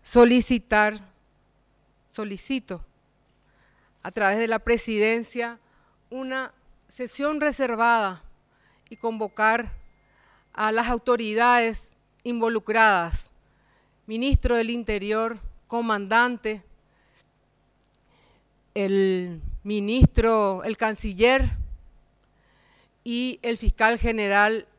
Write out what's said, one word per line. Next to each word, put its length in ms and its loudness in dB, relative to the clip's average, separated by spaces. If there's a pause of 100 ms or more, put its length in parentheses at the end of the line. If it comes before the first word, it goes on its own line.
solicitar, 1000 4 (1120)
solicito 720 -8 (1160)
a 100 -12
través 260 0
de 80 0
la 140 -2
presidencia 960 -2 (520)
una 420 -8 (340)
sesión 540 -6
reservada 840 0 (680)
y 60 -18
convocar 800 -2 (800)
a 180 -2
las 160 0
autoridades 1040 0 (320)
involucradas, 1080 0 (760)
ministro 480 0
del 160 0
Interior, 680 -4 (280)
comandante, 960 -2 (2000)
el 680 -2 (240)
ministro, 1000 2
el 140 -6
canciller 680 0 (1600)
y 400 -6
el 160 -4
fiscal 400 2
general 720 0 (100)